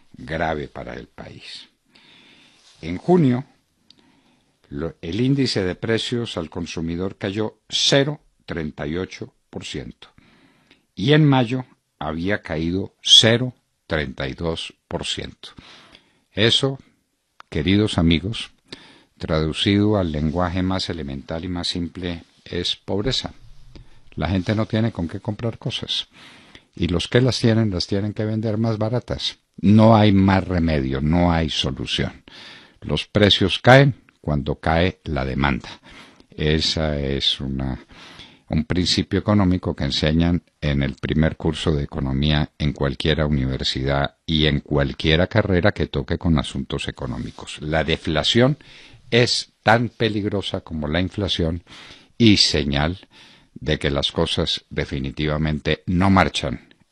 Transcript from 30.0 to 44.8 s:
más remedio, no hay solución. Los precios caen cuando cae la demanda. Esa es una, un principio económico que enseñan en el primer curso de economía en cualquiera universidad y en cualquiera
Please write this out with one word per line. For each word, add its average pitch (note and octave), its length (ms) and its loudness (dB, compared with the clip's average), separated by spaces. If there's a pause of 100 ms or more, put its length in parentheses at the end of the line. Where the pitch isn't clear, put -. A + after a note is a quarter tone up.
más F#2+ 340 4
remedio, D#2 560 0
no E2+ 300 4
hay D#2+ 180 2
solución. - 720 -4 (580)
Los - 260 -4
precios G#2 520 4
caen C3+ 360 8 (240)
cuando C#2+ 360 -2
cae E2 500 0
la C#2+ 180 -4
demanda. C2 460 -2 (600)
Esa D#2 720 0
es C#2 400 -2
una, C2+ 400 -6 (720)
un D#2+ 160 0
principio F2+ 520 0
económico F#2 580 2
que D#2 100 -4
enseñan D#2+ 580 2 (160)
en C#2+ 240 0
el C2+ 120 -4
primer - 420 0
curso E2 340 -2
de C#2+ 120 0
economía D2 720 -2
en D2 160 -2
cualquiera C#2+ 520 -2
universidad C#2 1000 -2
y D#2 200 2
en D2 140 2
cualquiera D2+ 680 0